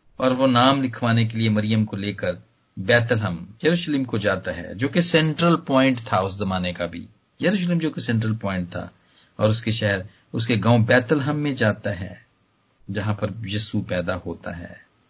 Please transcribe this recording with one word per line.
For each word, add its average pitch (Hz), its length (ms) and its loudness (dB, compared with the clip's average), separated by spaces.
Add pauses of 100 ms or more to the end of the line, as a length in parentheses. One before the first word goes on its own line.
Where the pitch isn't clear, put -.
(160)
اور 131 160 2
وہ 127 160 2
نام 131 360 4
لکھوانے 117 420 2
کے 113 120 -4
لیے 113 120 2
مریم 107 360 2
کو - 100 -8
لے 101 180 -4
کر 95 180 -4 (460)
بیت 117 340 4
الحم، 92 340 -2 (180)
یروشلم 156 400 0
کو 120 140 -4
جاتا 92 400 -2
ہے، - 180 -10
جو 113 120 -2
کہ 175 140 0
سینٹرل 165 540 2
پوائنٹ 131 440 2
تھا 113 180 0
اس 95 160 0
زمانے 92 400 -2
کا 87 120 -4
بھی۔ 85 220 -8 (340)
یروشلم 175 360 0
جو 156 120 0
کہ 147 120 -8
سینٹرل 110 340 0
پوائنٹ 95 360 -4
تھا 90 180 -8 (460)
اور 107 140 2
اس 110 120 0
کے 113 100 -2
شہر، 101 260 0 (360)
اس 113 140 -4
کے 123 160 2
گاؤں 117 160 4
بیت 123 320 4
الحم 147 280 0
میں 147 140 -2
جاتا 104 460 0
ہے، 92 140 -10 (800)
جہاں 104 200 -2
پر 104 160 -4 (140)
یسوع 104 440 -4
پیدا 90 280 -2
ہوتا 90 440 -10
ہے۔ - 140 -14 (360)